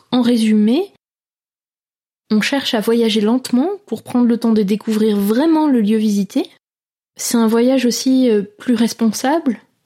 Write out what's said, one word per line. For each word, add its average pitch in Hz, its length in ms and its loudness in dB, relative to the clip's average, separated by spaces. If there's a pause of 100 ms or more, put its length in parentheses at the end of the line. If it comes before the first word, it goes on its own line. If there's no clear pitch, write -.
(120)
en 247 100 0
résumé, 226 720 0 (1400)
on 214 100 0
cherche 269 360 -2
à 220 60 0
voyager 226 380 0
lentement 247 480 0 (200)
pour - 160 -10
prendre 247 240 0
le 233 100 0
temps 233 140 -2
de 220 100 2
découvrir 214 560 0
vraiment 285 480 0
le 262 160 2
lieu 214 160 2
visité. 214 500 -2 (680)
C'est - 200 -4
un 226 100 2
voyage 240 400 2
aussi, 254 420 0
euh, 208 140 2
plus - 320 -4
responsable, 233 840 -2 (260)